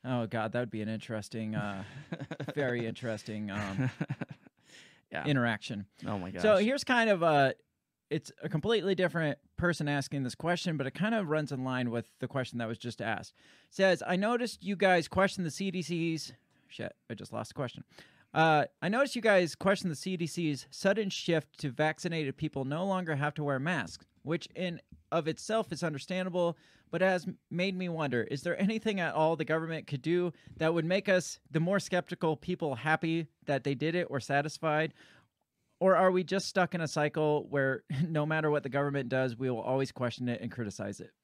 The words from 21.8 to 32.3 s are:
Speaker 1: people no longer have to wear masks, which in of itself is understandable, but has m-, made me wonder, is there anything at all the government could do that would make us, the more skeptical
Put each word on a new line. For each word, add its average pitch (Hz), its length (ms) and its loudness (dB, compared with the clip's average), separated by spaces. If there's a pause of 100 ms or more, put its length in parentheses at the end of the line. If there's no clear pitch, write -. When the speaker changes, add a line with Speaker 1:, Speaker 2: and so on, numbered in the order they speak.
Speaker 1:
people 139 300 -4
no 156 200 -2
longer 180 300 -2
have 147 200 0
to 151 80 -4
wear 143 160 0
masks, 143 460 -4 (180)
which 165 320 -4
in 175 260 -6 (300)
of 160 160 0
itself 214 440 -2
is 165 120 -6
understandable, 175 720 -2 (320)
but 170 120 -2
has 185 260 2
m-, - 100 -8 (140)
made 180 240 0
me 180 140 -4
wonder, 139 340 0
is 139 180 -4
there 175 180 -2
anything 220 400 0
at 165 140 -2
all 160 220 4
the 156 100 -2
government 160 420 -2
could 135 140 -4
do 175 320 0 (240)
that 160 160 2
would 165 120 2
make 190 220 0
us, 185 320 2 (120)
the 156 80 0
more 180 200 2
skeptical 175 560 0